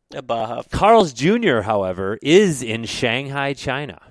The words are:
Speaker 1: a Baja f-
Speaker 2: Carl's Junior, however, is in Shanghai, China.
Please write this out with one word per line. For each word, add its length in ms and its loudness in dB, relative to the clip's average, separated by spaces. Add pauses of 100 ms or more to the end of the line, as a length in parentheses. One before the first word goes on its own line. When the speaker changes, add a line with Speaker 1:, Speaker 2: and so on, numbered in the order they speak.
(140)
Speaker 1:
a 80 -10
Baja 380 -6
f- 100 -14
Speaker 2:
Carl's 420 4
Junior, 500 2
however, 600 -2
is 400 4
in 220 -6
Shanghai, 720 -4
China. 440 -8 (120)